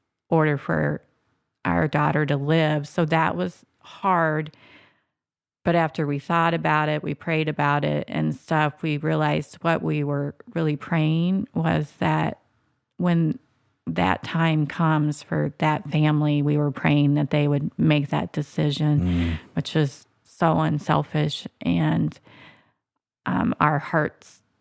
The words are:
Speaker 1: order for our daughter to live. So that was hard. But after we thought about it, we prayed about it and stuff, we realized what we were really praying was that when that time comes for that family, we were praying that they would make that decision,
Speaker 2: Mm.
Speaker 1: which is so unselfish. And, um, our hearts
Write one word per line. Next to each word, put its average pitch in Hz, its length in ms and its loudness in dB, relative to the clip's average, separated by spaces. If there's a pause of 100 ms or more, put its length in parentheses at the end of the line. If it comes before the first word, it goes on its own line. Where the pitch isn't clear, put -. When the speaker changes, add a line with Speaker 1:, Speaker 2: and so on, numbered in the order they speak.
(300)
Speaker 1:
order 156 280 2
for 151 440 -2 (640)
our 170 240 2
daughter 151 380 0
to 143 100 0
live. 151 500 0
So - 160 -2
that 160 320 0
was 180 300 -8 (160)
hard. 160 760 -2 (1080)
But 170 120 0
after 160 320 0
we 143 100 -2
thought 165 380 0
about 156 340 0
it, 151 140 -2
we 151 100 -4
prayed 156 340 -2
about 147 380 0
it 147 220 -2
and 156 280 -2
stuff, 151 460 -2
we 151 160 -2
realized 151 640 -2
what - 220 0
we 151 200 -2
were 143 300 -4 (220)
really 156 200 0
praying 165 800 0
was 160 460 -2
that 156 400 -2 (580)
when 165 400 0 (480)
that 160 380 0
time 160 420 0
comes 151 560 0
for 151 380 -2
that 156 320 0
family, 151 500 2
we 147 160 2
were 147 140 0
praying 147 420 4
that 147 160 2
they 147 180 2
would 143 300 0
make 151 320 2
that 151 240 -4
decision, 151 680 0
Speaker 2:
Mm. 85 380 0 (140)
Speaker 1:
which - 220 -4
is 147 320 -2 (160)
so 165 380 0
unselfish. 151 840 -2 (160)
And, 165 580 0 (1080)
um, - 320 0
our 151 180 2
hearts - 640 -4 (200)